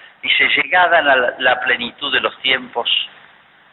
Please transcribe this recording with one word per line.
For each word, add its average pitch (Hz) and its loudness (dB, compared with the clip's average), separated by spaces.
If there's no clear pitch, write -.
dice, 131 0
"Llegada 165 2
a - 4
la, 127 2
la 127 0
plenitud 123 -6
de 123 0
los 110 -4
tiempos", 127 -4